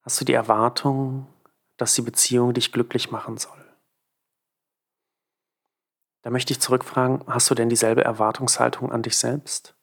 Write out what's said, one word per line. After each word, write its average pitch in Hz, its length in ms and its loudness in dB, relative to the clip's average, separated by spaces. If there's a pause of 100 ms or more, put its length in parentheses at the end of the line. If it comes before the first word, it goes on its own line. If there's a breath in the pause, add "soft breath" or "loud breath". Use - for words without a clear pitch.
Hast - 180 -4
du 135 60 -4
die 127 80 2
Erwartung, 131 920 0 (500)
dass 117 180 0
die - 60 0
Beziehung 120 540 2
dich 123 180 -2
glücklich 117 380 -2
machen 110 260 -8
soll? - 400 -14 (2500)
Da 120 80 -8
möchte 123 240 -2
ich - 60 -6
zurückfragen, 127 680 0
hast - 240 0
du - 40 4
denn 117 140 2
dieselbe 113 340 4
Erwartungshaltung 117 920 0
an 117 100 -2
dich 113 160 -2
selbst? - 640 -6